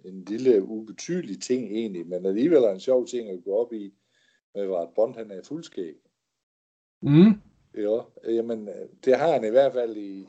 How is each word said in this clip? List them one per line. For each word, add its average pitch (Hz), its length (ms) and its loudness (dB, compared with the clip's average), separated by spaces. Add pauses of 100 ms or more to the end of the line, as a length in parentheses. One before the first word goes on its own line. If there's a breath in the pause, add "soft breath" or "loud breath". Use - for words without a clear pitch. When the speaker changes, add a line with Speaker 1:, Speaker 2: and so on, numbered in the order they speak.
Speaker 1:
En 92 200 -16
lille, 113 380 4
ubetydelig 110 760 -8
ting 127 300 -4
egentlig, 101 360 -6
men 90 180 -6
alligevel 127 380 4
er 104 80 4
en 95 80 -6
sjov 127 280 0
ting 113 220 -8
at 90 140 -12
gå 98 140 -4
op 117 160 -4
i 101 200 -12 (640)
med 101 140 -6
Ward 85 260 -4
Bond, 107 200 0
han 110 160 -14
er 92 120 -14
fuldskæg. 104 500 -12 (1080)
Speaker 2:
Mm. 165 400 8 (360)
Speaker 1:
Ja, 107 220 0 (280)
jamen, 113 420 -2 (360)
det 127 120 6
har 151 140 2
han 120 140 2
i 107 40 0
hvert 131 240 4
fald 117 240 -4
i, 98 320 -12